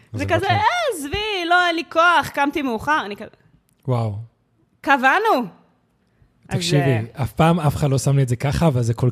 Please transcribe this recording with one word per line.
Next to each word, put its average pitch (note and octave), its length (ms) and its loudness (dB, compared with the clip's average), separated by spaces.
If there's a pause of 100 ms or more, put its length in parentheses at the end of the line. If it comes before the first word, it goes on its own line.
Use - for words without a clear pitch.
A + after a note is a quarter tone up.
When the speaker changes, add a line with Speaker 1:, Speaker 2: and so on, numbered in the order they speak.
(140)
Speaker 1:
זה C#4 100 -6
Speaker 2:
אז - 60 -4
Speaker 1:
כזה, F4 60 0
Speaker 2:
מבטלים. F#4 160 0
Speaker 1:
"אה, A4+ 460 0
עזבי, D4 200 -6 (320)
לא, F4+ 180 4
אין E4+ 80 -2
לי E4+ 140 -4
כוח, E4 440 2
קמתי C#4+ 280 -2
מאוחר." C#4 440 -2
אני G3+ 100 -12
כזה, G#3 100 -16 (640)
Speaker 3:
וואו. A2+ 280 -2 (680)
Speaker 1:
"קבענו." C#4 800 0 (880)
אז, - 80 -2
Speaker 3:
תקשיבי, E3+ 260 0
Speaker 1:
אה, B2+ 180 2 (120)
Speaker 3:
אף A#2+ 200 -6
פעם E3+ 260 4
אף D3+ 160 0
אחד D3 140 0
לא C3+ 80 2
שם C#3 200 0
לי C#3 60 4
את B2 60 0
זה B2 60 0
ככה, C#3+ 320 0
אבל B2+ 140 2
זה A#2 120 0
כל B2 180 0